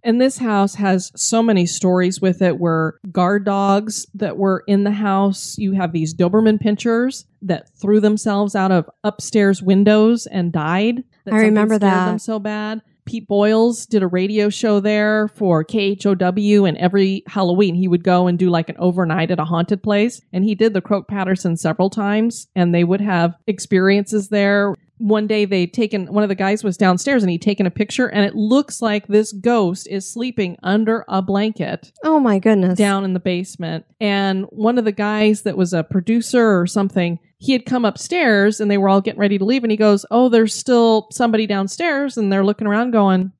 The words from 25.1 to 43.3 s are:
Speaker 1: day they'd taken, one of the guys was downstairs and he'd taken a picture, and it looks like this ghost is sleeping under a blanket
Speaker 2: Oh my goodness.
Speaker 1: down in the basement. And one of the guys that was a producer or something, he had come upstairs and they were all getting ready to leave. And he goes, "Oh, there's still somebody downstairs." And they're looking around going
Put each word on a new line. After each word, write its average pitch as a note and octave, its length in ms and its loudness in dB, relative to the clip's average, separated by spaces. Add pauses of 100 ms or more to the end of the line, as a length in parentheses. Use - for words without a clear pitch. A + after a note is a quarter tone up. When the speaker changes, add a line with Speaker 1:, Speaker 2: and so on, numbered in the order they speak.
Speaker 1:
day G#3+ 180 0
they'd F#3 300 -2
taken, G#3 380 -4
one G#3 100 2
of G#3 60 0
the G3 80 -2
guys G3 260 -2
was G3 140 -4
downstairs G#3 480 2
and F#3 60 2
he'd E3+ 120 -4
taken G3+ 240 0
a F3 40 0
picture, G#3 360 -4
and G3+ 180 0
it - 120 -4
looks A#3 440 0
like G#3 280 -2
this G#3+ 240 2
ghost G3+ 580 -2
is G3 200 -8
sleeping A#3 520 -6
under A3 460 0
a F#3+ 120 -2
blanket G3 680 -4 (140)
Speaker 2:
Oh D#4 160 2
my A3 180 2
goodness. F#3 400 2
Speaker 1:
down G3 260 0
in F#3+ 80 -2
the F3+ 80 -2
basement. F3 640 -6 (160)
And G3 500 -2
one A3+ 280 0
of A#3 60 -2
the G#3+ 80 0
guys G#3+ 500 0
that G3+ 140 -4
was F#3 160 0
a E3+ 100 -2
producer A3 760 0
or F3 100 0
something, F#3 500 -2 (200)
he - 140 -2
had B3+ 140 -2
come B3+ 180 -2
upstairs A3 760 0
and G#3 100 0
they G3+ 80 2
were G3 100 2
all G3 120 4
getting G3 200 -6
ready G3+ 160 -2
to F#3+ 80 -2
leave. A#3+ 200 0
And A3 80 0
he G#3+ 40 0
goes, G#3 360 2
"Oh, B3 160 4
there's A3+ 260 2
still A3+ 560 2
somebody A3 380 0
downstairs." C#4 680 -4
And G3+ 160 -2
they're G3 120 0
looking G#3 240 -2
around A#3 240 -2
going F#3+ 460 2